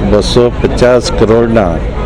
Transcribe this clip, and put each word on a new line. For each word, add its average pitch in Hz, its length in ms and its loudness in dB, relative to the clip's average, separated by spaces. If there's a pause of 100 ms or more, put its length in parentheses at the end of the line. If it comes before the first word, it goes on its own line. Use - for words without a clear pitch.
બસો 101 460 2
પચાસ 123 600 0
કરોડના 113 640 0 (300)